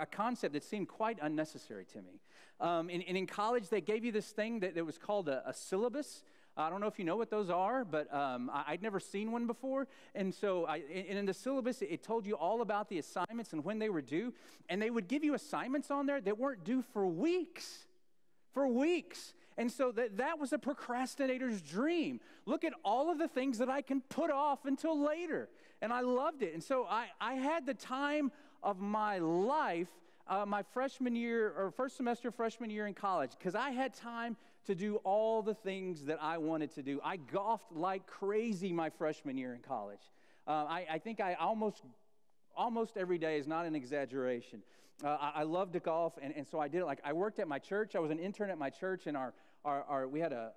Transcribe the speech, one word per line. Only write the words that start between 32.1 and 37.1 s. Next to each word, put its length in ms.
freshman 400
year 160
in 80
college, 440
'cause 140
I 160
had 240
time 440
to 80
do 300
all 400
the 100
things 520
that 140
I 200
wanted 340
to 80
do. 220
I 140